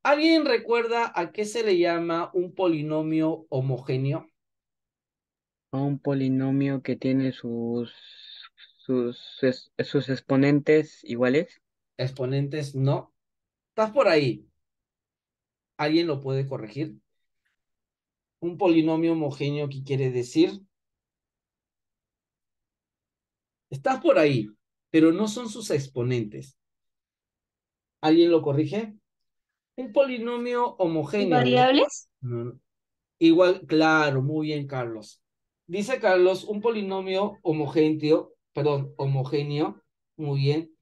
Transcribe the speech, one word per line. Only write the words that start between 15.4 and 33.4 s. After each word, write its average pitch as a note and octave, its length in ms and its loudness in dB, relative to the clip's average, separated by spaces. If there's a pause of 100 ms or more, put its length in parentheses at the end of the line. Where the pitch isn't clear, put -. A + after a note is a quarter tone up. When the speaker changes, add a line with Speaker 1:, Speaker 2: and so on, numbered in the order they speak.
Speaker 1:
¿Alguien D#3 280 0
lo D3 140 -4
puede C3+ 280 -4
corregir? A2 500 -8 (1400)
Un F3 180 -8
polinomio E3 560 2
homogéneo, D3 560 -4
¿qué C3+ 140 -10
quiere C3+ 280 -2
decir? D#3+ 500 0 (3000)
Estás B3+ 320 -4
por C#4 180 4
ahí, C3 300 2 (420)
pero D#3+ 200 6
no G3 160 0
son A#3 220 -8
sus G#3+ 220 -10
exponentes. B2+ 840 -6 (1400)
¿Alguien E3 280 6
lo E3 120 4
corrige? D3 520 -2 (840)
Un B3+ 160 -12
polinomio A#3+ 840 -2
homogéneo. E3+ 640 0
Speaker 3:
¿Variables? C4 720 2 (120)
Speaker 1:
No, A#2+ 220 -6
no. A#2+ 160 -12 (580)
Igual, F3+ 480 4